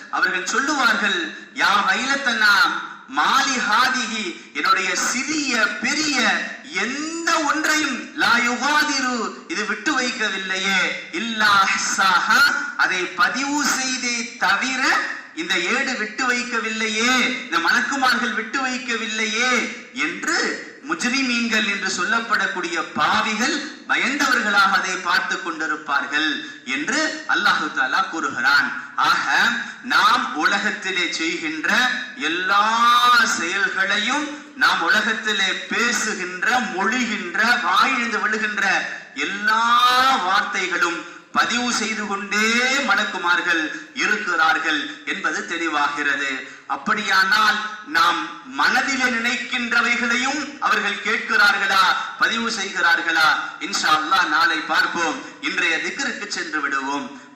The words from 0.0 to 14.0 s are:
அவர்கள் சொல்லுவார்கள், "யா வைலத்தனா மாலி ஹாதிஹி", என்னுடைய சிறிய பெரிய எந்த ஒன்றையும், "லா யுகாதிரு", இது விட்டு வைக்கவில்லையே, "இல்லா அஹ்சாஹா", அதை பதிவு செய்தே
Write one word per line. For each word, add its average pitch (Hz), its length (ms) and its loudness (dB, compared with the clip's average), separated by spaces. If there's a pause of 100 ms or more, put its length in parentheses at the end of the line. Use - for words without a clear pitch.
அவர்கள் 180 360 -2
சொல்லுவார்கள், 208 840 0 (200)
"யா 175 180 2 (180)
வைலத்தனா 247 640 2 (640)
மாலி 262 400 2
ஹாதிஹி", 220 960 0
என்னுடைய 185 420 2
சிறிய 254 720 0
பெரிய 285 520 -2 (440)
எந்த 302 760 -2
ஒன்றையும், 302 800 -2
"லா 254 200 2
யுகாதிரு", 254 960 0 (140)
இது 190 180 -4
விட்டு 247 340 -2
வைக்கவில்லையே, 196 920 -2 (200)
"இல்லா 208 560 2
அஹ்சாஹா", - 720 2 (360)
அதை 180 280 0
பதிவு 285 600 0
செய்தே 240 760 -2